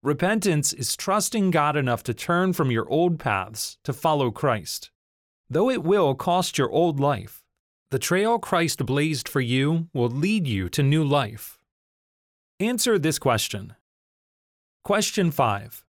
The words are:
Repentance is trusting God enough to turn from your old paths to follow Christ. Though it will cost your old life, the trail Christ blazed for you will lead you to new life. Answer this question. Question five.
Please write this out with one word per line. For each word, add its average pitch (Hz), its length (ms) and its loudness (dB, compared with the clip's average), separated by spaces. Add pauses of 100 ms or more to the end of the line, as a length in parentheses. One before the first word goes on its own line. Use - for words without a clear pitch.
Repentance 165 680 0
is - 240 -6
trusting 202 540 0
God 151 260 2
enough 123 280 0
to 117 100 -2
turn 180 380 0
from 143 180 0
your 117 180 0
old 165 300 2
paths 104 640 -4
to 139 100 -6
follow 143 380 0
Christ. 110 640 -4 (580)
Though 190 200 2
it 254 120 -2
will 165 320 4
cost 175 420 0
your 139 140 0
old 156 300 2
life, 139 420 -2 (480)
the 131 80 -2
trail 214 400 0
Christ 170 480 -2
blazed 143 420 -2
for 143 120 -2
you 139 520 0
will 123 160 0
lead 165 380 0
you 95 220 -2
to 143 160 0
new 151 180 4
life. 135 560 -2 (1000)
Answer 220 380 2
this 147 200 0
question. 104 560 -2 (1080)
Question 196 480 0
five. 107 520 -2 (100)